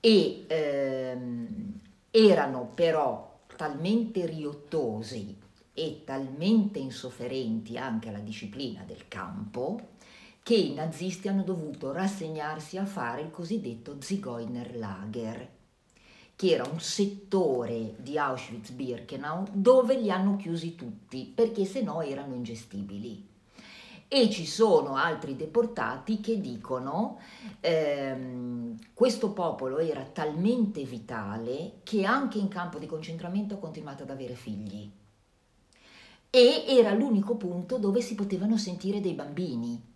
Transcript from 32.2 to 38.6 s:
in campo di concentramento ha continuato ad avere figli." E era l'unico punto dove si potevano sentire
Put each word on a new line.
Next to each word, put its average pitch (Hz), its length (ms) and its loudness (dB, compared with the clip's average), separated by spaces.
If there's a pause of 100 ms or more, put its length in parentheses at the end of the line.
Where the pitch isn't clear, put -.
in 196 100 0
campo 175 300 -6
di 151 80 -10
concentramento 165 680 -6
ha - 20 -10
continuato 151 460 -12
ad 135 80 -12
avere 131 240 -8
figli." 104 520 -10 (1400)
E 254 380 8
era 233 260 8
l'unico 226 420 4
punto 185 440 -4
dove 202 220 2
si - 120 -4
potevano 202 440 0
sentire 190 440 -2